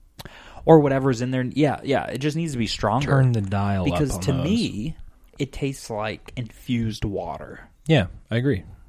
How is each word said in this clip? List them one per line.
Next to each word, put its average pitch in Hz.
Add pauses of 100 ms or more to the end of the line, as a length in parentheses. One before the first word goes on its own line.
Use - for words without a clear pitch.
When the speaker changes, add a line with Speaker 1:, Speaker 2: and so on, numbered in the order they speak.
(640)
Speaker 1:
Or 156
whatever's 135
in 127
there. 127
Yeah, 131
yeah, 123
it -
just 143
needs 165
to 127
be 113
stronger. 113
Speaker 2:
Turn 135
the 113
dial 98
up 87
Speaker 1:
Because 135
Speaker 2:
on 90
Speaker 1:
to 135
Speaker 2:
those. 131
Speaker 1:
me, 160 (420)
it 139
tastes -
like 107
infused 113
water. 87 (180)
Speaker 2:
Yeah, 135 (260)
I 110
agree. 123 (240)